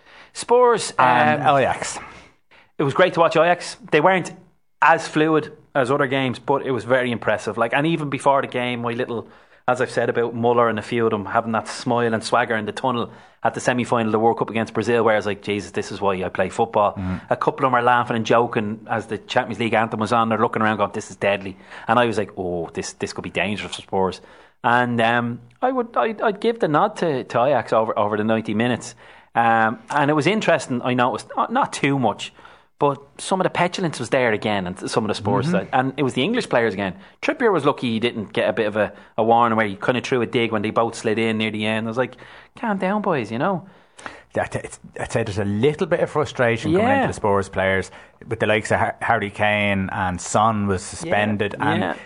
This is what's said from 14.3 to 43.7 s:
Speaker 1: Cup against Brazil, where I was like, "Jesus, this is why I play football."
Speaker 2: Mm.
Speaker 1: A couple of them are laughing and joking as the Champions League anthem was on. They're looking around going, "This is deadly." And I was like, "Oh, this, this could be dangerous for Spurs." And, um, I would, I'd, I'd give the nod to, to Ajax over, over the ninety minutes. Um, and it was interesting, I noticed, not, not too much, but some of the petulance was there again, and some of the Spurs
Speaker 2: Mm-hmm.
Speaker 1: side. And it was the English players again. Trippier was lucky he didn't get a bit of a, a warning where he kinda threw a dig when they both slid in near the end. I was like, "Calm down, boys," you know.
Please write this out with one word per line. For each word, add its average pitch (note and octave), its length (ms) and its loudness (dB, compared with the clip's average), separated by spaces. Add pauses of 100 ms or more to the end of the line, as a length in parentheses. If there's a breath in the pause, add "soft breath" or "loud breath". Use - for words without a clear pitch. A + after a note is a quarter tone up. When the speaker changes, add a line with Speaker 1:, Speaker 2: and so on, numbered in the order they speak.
Speaker 1:
Cup - 140 -2
against A2 220 -2
Brazil, A#2 300 2
where A2 120 4
I - 20 4
was G2 80 -2
like, G2+ 160 -4
"Jesus, G2+ 300 -4
this - 200 -6
is F#2+ 100 -10
why G2 220 0
I F2+ 60 -4
play F#2+ 200 -2
football." G#2 440 2
Speaker 2:
Mm. F#2 360 -6
Speaker 1:
A - 60 0
couple - 300 -2
of C3 60 2
them B2 40 4
are A#2+ 80 2
laughing A#2+ 320 2
and A2+ 100 -2
joking A#2 640 0
as A2+ 180 -4
the G#2+ 100 -6
Champions A#2 420 -2
League A2+ 140 0
anthem A2+ 260 2
was G#2+ 140 -2
on. A2+ 160 4
They're A2 100 2
looking A2+ 220 0
around G#2+ 160 2
going, G2+ 160 -2
"This G#2+ 160 -10
is F#2+ 60 -16
deadly." G2 420 -2 (300 loud breath)
And A#2 100 2
I A#2+ 80 6
was A2 120 -2
like, G2+ 200 -2
"Oh, F2 360 -4
this, - 200 -8
this - 200 -8
could F#2 100 -10
be F#2+ 80 -10
dangerous F2+ 440 -4
for - 60 -12
Spurs." F#2+ 400 -2 (420 loud breath)
And, A#2+ 380 2
um, A#2+ 400 0 (200)
I B3+ 100 0
would, A#3+ 240 -4
I'd, A3+ 260 -2
I'd G#3 200 -2
give A3+ 180 -2
the F#3+ 80 0
nod E3+ 300 2
to, C#3+ 260 -2
to A#2+ 220 0
Ajax C3 280 0
over, A2+ 240 2
over G#2 200 0
the G#2+ 60 0
ninety A2 300 0
minutes. A2+ 400 -2 (420 loud breath)
Um, A2+ 420 4 (140)
and C#3+ 180 2
it D3+ 60 2
was D3 100 2
interesting, E3 580 0
I B2+ 120 0
noticed, B2 400 0
not, - 180 -2
not B3+ 180 0
too C#3 280 0
much, G#2+ 340 -2 (460 loud breath)
but C#3+ 200 2 (200)
some - 200 0
of F#3 40 2
the F3 80 0
petulance F3 480 -2
was - 100 -8
there B2+ 240 2
again, G#2 320 -2
and F2+ 240 -8
some A#2 140 0
of G#2 60 -2
the G#2 40 0
Spurs G2+ 320 0
Speaker 2:
Mm-hmm. E3 100 0
Speaker 1:
side. F#2+ 160 -2
And C3 240 0
it D3 60 -4
was B2+ 140 0
the B2+ 80 2
English A3 260 -2
players A#2 240 2
again. F#2+ 220 -4 (260 loud breath)
Trippier B3+ 320 0
was D3+ 100 0
lucky C3 280 0
he A2+ 80 0
didn't A2+ 340 -4
get G#2+ 160 0
a G#2+ 40 0
bit A2 120 -2
of G#2 100 -4
a, G2+ 180 0 (220 loud breath)
a A#2 80 0
warning A#2 320 4
where A2 120 2
he G2 80 -6
kinda B2 260 -2
threw B2 200 -2
a A2+ 40 0
dig A#2 260 0
when G#2+ 120 -2
they G#2+ 80 -2
both A#2 240 0
slid A2 240 -2
in A2+ 180 0
near A2 140 -2
the G#2+ 160 -4
end. A2 180 -2
I A2+ 60 -6
was A2+ 80 -4
like, B2 160 -4 (400 loud breath)
"Calm G#3 240 -4
down, G3 240 -2
boys," C#3+ 280 -2
you A2 60 -4
know. E3 300 -2 (680 loud breath)